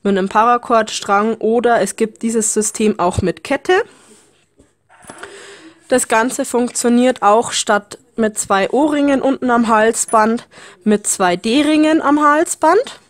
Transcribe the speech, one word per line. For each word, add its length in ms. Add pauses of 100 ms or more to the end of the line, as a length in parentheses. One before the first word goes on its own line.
mit 140
einem 120
Paracord-Strang 1040
oder 440
es 160
gibt 260
dieses 320
System 460
auch 220
mit 220
Kette. 400 (2000)
Das 200
Ganze 380
funktioniert 800
auch 300
statt 440 (200)
mit 200
zwei 320
Ohrringen 520
unten 280
am 180
Halsband 800 (360)
mit 240
zwei 300
D-Ringen 640
am 200
Halsband. 760 (100)